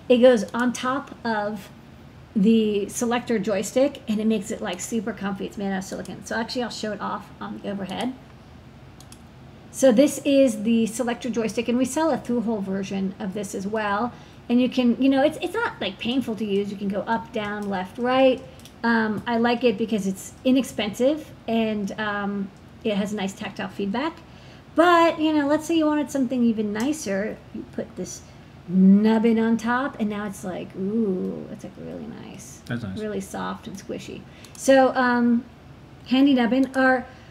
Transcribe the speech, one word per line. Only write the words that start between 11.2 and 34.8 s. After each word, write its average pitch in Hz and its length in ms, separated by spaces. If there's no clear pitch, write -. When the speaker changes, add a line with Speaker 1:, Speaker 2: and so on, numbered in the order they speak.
Speaker 1:
joystick, 220 360
and 240 120
we 262 60
sell 311 260
a 240 60
through-hole 226 440
version 196 580
of 190 140
this 202 220
as 196 100
well. 214 480
And 240 140
you 247 80
can, 247 320
you 269 80
know, 269 140
it's, 311 180
it's 370 140
not, 453 260
like, 196 160
painful 240 380
to 220 100
use. 202 260
You 196 60
can 202 120
go 196 120
up, - 320
down, 208 380
left, 190 260
right. 254 420
Um, 220 420
I 233 140
like 240 240
it 226 160
because 214 260
it's - 280
inexpensive 254 840
and, 220 520
um, 202 520
it 220 100
has 202 200
nice 196 200
tactile 196 340
feedback. 233 480
But, 339 440
you 311 140
know, 294 140
let's 302 180
say 339 100
you 311 120
wanted 302 240
something 254 320
even 220 280
nicer. 214 640
You - 180
put - 220
this - 260
nubbin 214 720
on 226 180
top, 247 420
and 214 80
now 208 200
it's 196 160
like, 180 320
ooh, 190 760
it's, - 120
like, - 160
really 85 260
nice. - 460
Speaker 2:
That's 117 160
nice. 196 160
Speaker 1:
Really 208 220
soft 190 460
and - 80
squishy. - 460
So, 262 380